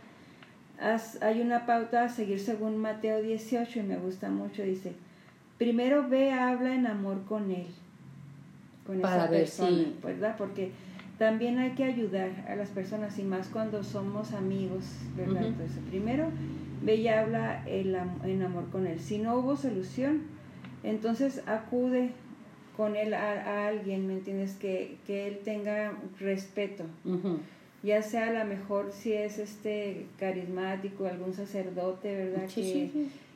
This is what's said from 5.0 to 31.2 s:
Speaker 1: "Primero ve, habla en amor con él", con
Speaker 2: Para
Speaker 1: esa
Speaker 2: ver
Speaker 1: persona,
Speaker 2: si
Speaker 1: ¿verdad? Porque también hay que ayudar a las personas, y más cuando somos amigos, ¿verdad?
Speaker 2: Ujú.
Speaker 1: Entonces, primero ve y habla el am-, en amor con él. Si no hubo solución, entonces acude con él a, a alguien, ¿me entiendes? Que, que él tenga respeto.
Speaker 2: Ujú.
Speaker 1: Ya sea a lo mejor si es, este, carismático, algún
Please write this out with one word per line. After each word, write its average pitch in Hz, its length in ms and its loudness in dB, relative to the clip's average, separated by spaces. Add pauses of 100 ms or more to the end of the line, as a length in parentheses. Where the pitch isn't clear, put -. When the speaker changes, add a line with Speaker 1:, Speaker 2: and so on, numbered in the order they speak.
Speaker 1:
"Primero 247 500 6
ve, 269 240 6
habla 254 440 4
en 247 120 4
amor 196 400 -2
con 208 240 0
él", 175 160 -2 (1200)
con 190 140 0
Speaker 2:
Para 185 220 4
Speaker 1:
esa 160 80 4
Speaker 2:
ver 165 100 8
Speaker 1:
persona, 180 360 4
Speaker 2:
si 156 260 4
Speaker 1:
¿verdad? 202 340 0
Porque 190 340 -2 (480)
también 220 400 4
hay 254 120 2
que 269 120 0
ayudar 196 480 0 (180)
a 202 60 -4
las 202 140 -4
personas, 202 500 -4
y 196 40 -4
más 190 240 -2
cuando 214 360 -2
somos 202 500 -4
amigos, 190 500 0 (320)
¿verdad? 190 280 0
Speaker 2:
Ujú. 226 80 2
Speaker 1:
Entonces, - 260 -4 (120)
primero 240 400 0 (520)
ve 214 140 6
y 220 120 2
habla 220 600 2
el 190 280 0
am-, 180 300 -4
en 190 160 2
amor 175 300 -2
con 185 160 0
él. 165 120 -2
Si 208 200 -2
no 233 180 2
hubo 262 180 2
solución, 262 680 0 (600)
entonces 226 640 0
acude 247 640 2 (640)
con 214 200 2
él 214 180 0
a, 208 180 0
a 202 360 0
alguien, 190 400 0
¿me 190 60 0
entiendes? 196 420 -2
Que, 190 500 -2
que 202 220 -4
él 202 180 -6
tenga 208 480 -2 (260)
respeto. 196 640 -2 (220)
Speaker 2:
Ujú. 180 320 2 (460)
Speaker 1:
Ya 208 180 4
sea 226 280 0
a 226 40 0
lo 220 120 0
mejor 202 460 -2
si 220 220 -2
es, 208 260 -2
este, 208 680 -4 (100)
carismático, 190 880 -2
algún 180 280 -2